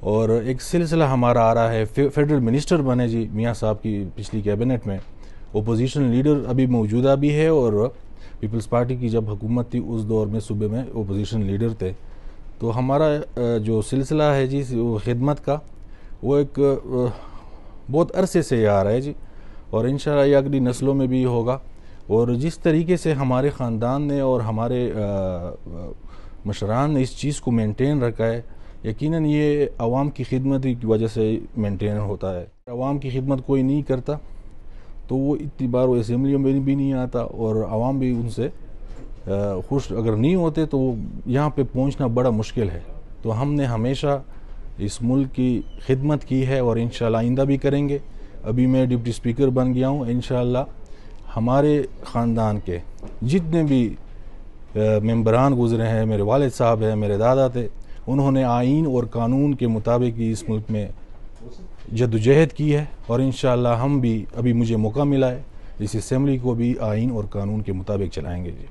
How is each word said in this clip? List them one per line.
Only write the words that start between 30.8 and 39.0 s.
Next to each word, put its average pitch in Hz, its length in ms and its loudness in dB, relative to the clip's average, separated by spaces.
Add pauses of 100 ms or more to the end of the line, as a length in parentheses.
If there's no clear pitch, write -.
वजह 110 200 4
से 110 380 0 (140)
मेंटेन 104 400 0
होता 98 400 -4
है। 87 140 -12 (180)
आवाम 131 280 -2
की 135 120 -6
खिदमत 131 360 0
कोई 135 160 2
नहीं 139 200 2
करता 139 380 -2 (880)
तो 131 80 -2
वो 139 200 0
इतनी 131 320 -4
बार 127 180 2
वो 123 120 4
असेंबलियों 123 400 2
में 135 260 2
भी 139 120 2
नहीं 139 180 0
आता 127 260 -2
और 110 440 0
आवाम 117 360 0
भी 127 120 2
उनसे, 117 320 -2
अ, 156 80 -4 (1160)